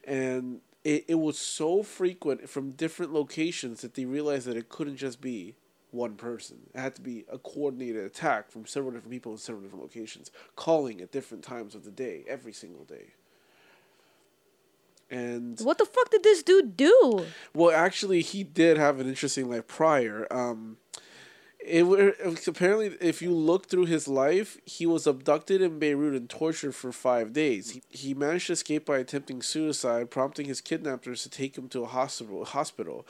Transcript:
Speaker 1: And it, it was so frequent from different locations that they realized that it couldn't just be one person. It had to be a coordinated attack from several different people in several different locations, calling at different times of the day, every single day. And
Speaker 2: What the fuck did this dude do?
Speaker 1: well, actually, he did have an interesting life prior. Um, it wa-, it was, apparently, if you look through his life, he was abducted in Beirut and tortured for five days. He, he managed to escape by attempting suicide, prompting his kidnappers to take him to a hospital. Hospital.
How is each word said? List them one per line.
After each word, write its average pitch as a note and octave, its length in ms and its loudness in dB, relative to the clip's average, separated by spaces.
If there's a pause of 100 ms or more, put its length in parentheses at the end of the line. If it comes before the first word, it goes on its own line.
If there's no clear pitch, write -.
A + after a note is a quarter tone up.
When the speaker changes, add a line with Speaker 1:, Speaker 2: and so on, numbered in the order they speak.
Speaker 1:
And B2+ 560 -4 (240)
it, D3+ 240 0
it E3 60 0
was D#3 240 0
so F3 460 -2
frequent F3+ 640 -4
from C3+ 240 -8
different D#3+ 400 -6
locations C#3 720 -4
that A#2+ 120 -14
they C3+ 100 -6
realized C#3 420 -2
that B2 100 -4
it A#2 120 -8
couldn't D3 280 -8
just C3 240 -8
be A#2+ 340 -8 (380)
one A#2+ 240 -6
person. A#2 580 -14
It B2+ 60 -10
had C3 160 -6
to - 60 -20
be A#2+ 280 -12
a C#3 80 -12
coordinated B2+ 680 -6
attack A2+ 460 -4
from A2 160 -18
several C3+ 260 -6
different A#2 200 -14
people B2 200 -12
in G#2+ 60 -12
several G#2+ 240 -12
different G2 220 -16
locations, - 460 -16 (260)
calling C#3 440 0
at F#2 120 -16
different A#2+ 320 -10
times A2+ 320 -14
of F2+ 80 -20
the G#2 80 -20
day, G2 360 -10
every B2 240 -12
single E2+ 320 -20
day. A1 300 -20 (2000)
And A#2+ 500 -6
Speaker 2:
What C4 180 2
the G#4+ 80 4
fuck B4 240 2
did G4 120 4
this G4 200 8
dude D#4+ 340 6
do? C4+ 500 8 (260)
Speaker 1:
well, E3 220 8
actually, F3+ 480 2
he G3 220 -6
did D#3+ 320 6
have D3 240 4
an C3 80 -4
interesting C3+ 420 -4
life A#2 160 -6
prior. A#2+ 680 2
Um, A2+ 440 -4 (840)
it E3+ 260 2
wa-, F#3 120 6
it G3 280 4
was, E3 220 -4
apparently, F#3+ 540 0
if E3 200 0
you F3 120 0
look E3+ 360 2
through F3+ 180 4
his D#3+ 200 0
life, C#3+ 580 2
he - 220 -6
was D#3+ 220 2
abducted D3+ 520 2
in E3 200 0
Beirut D3 340 2
and B2 160 -6
tortured D#3 460 -4
for B2+ 160 -10
five A#2 400 0
days. B2 400 0
He, B2+ 160 -16
he C3+ 260 -8
managed D3 320 -2
to F3+ 60 -2
escape D#3 340 -2
by C#3+ 120 2
attempting C3 440 -6
suicide, C3 720 -2
prompting C#3 340 -2
his C3+ 140 -8
kidnappers C3+ 640 -6
to - 40 -12
take C3+ 300 -8
him C3 120 -14
to B2+ 120 -6
a A#2 60 -6
hospital. A2+ 560 -4
Hospital. A#2 640 -6